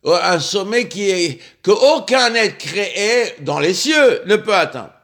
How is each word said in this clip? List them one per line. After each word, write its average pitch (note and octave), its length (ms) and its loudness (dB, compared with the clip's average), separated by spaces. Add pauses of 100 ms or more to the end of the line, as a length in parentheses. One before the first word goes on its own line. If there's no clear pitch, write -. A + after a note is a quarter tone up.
un E3+ 340 2
sommet G#3 480 -2
qui G3 240 -4
est, E3+ 300 -2 (220)
que F#3 80 0
aucun A#3+ 640 2
être G#3+ 240 0
créé G3+ 800 -2
dans D3 180 -4
les D#3 140 2
cieux C4+ 540 2
ne G#3 100 2
peut G#3+ 180 -2
atteindre. C3+ 380 -2 (120)